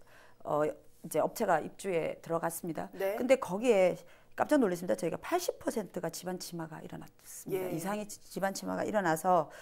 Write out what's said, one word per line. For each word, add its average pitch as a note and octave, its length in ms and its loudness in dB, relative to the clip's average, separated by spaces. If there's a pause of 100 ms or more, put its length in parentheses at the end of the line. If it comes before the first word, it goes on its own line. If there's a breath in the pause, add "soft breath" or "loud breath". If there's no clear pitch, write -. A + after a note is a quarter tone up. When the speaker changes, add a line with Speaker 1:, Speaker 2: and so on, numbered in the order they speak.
(440 loud breath)
Speaker 1:
어, D3+ 180 2 (420)
이제 D#3+ 140 -2
업체가 E3+ 420 2
입주에 D#3+ 600 -4
들어갔습니다. E3 720 -4
Speaker 2:
네. G3 240 -2
Speaker 1:
근데 B3 200 6
거기에 F#3+ 600 4 (400 soft breath)
깜짝 - 220 4
놀랐습니다. F3+ 360 2
저희가 E3 220 -2
팔십 - 420 -2
퍼센트가 F3+ 520 -4
집안 F3+ 280 -8
침하가 D#3+ 420 -10
일어났습니다. - 840 -8
Speaker 2:
예. F3+ 80 -4
Speaker 1:
이상의 G3+ 360 -4
지-, - 120 -14 (100)
집안 F#3+ 240 -2
침하가 F#3 300 -4
일어나서 F3 640 4 (120)